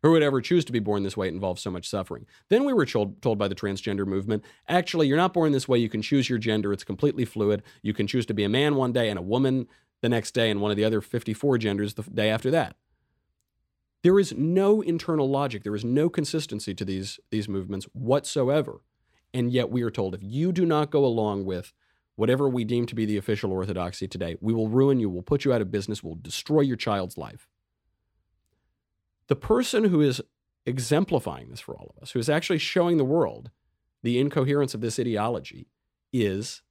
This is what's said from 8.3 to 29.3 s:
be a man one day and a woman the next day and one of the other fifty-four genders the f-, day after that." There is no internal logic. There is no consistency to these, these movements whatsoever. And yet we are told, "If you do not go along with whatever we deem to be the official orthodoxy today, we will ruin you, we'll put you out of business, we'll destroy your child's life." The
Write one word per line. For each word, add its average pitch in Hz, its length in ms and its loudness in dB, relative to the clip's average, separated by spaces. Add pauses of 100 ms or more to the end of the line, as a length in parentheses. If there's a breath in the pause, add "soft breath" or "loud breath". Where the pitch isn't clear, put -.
be 101 100 0
a 101 60 0
man 143 260 2
one 127 180 0
day 117 160 2
and 98 100 -2
a 87 40 -8
woman 127 440 0 (340 soft breath)
the 120 80 0
next 117 240 0
day 113 160 2
and 101 120 0
one 104 100 2
of 101 60 0
the 107 80 2
other 110 160 2
fifty-four 120 580 -2
genders 104 340 -2
the - 80 -10
f-, - 100 -12
day 110 180 2
after 120 200 0
that." 147 260 0 (1300)
There 185 160 6
is 196 160 2
no 190 480 2
internal 160 480 0
logic. 135 340 -2
There 104 120 -4
is 104 80 -4
no 139 260 2
consistency 147 640 -4
to 98 120 -6
these, 95 340 -6 (120)
these 107 180 -4
movements 95 420 -6
whatsoever. 135 880 0 (520)
And 123 180 0
yet 123 180 0
we 123 120 -2
are 117 100 -2
told, 95 240 -4
"If 104 80 -12
you 147 300 -2
do 180 120 2
not 151 240 0
go 139 160 4
along 107 380 0
with 92 300 -6 (420)
whatever 127 320 2
we 123 160 0
deem 120 220 0
to 117 100 -10
be 110 100 0
the 107 120 0
official 104 340 -2
orthodoxy 92 560 -4
today, 87 320 -6
we 110 140 0
will 110 160 0
ruin 131 320 4
you, 104 80 0
we'll 90 120 -6
put 139 220 -2
you 131 100 4
out 117 80 2
of 95 100 -4
business, 104 300 -4
we'll 80 140 -12
destroy 117 460 0
your 131 160 0
child's 98 400 -4
life." - 320 -14 (1800)
The - 80 2